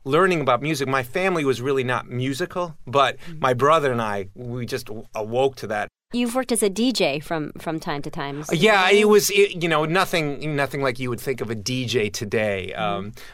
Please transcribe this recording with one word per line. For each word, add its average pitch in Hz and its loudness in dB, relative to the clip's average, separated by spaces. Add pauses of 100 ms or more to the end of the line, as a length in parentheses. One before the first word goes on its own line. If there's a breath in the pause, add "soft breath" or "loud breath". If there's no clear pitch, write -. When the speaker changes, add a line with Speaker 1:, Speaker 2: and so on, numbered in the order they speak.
Speaker 1:
learning 170 4
about 127 4
music. 139 0
My 131 2
family 180 0
was 127 2
really 135 0
not 123 -2
musical, 143 -4 (100)
but 127 2
Speaker 2:
Mm-hmm. 160 -12
Speaker 1:
my 131 2
brother 143 4
and 120 0
I, 101 -4
we 123 -8
just 123 -6
w-, 110 -12 (100)
awoke 120 0
to 113 -10
that. 104 -4 (240)
Speaker 2:
You've 240 -2
worked 254 -2
as 220 0
a 208 2
D 226 0
J 156 0
from, 156 -6
from 160 -6
time 147 -6
to 156 -8
time. 143 -8
So 160 -2
Speaker 1:
Yeah, 190 4
Speaker 2:
you 208 6
Speaker 1:
it 214 4
was, 208 6
it, 196 2
you 170 0
know, 156 2
nothing, 156 0
nothing 139 -2
like 131 -2
you 123 -2
would 117 -4
think 131 -4
of 113 -4
a 113 -2
D 127 -2
J 113 0
today. 101 -2
Speaker 2:
Mm-hmm. 85 -6
Speaker 1:
Um, 101 -4 (220 loud breath)